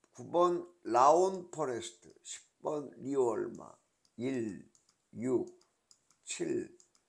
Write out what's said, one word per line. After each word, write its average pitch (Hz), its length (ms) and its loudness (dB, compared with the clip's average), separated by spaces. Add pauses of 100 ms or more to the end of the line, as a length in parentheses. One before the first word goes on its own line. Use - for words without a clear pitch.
(140)
구 120 180 -16
번 175 360 2 (160)
라온 170 680 4
포레스트, 127 640 -8 (100)
십 - 200 -16 (180)
번 147 360 -6
리오얼마, 120 720 0 (460)
일, 113 520 -4 (480)
육, 127 280 0 (760)
칠, - 540 -6 (320)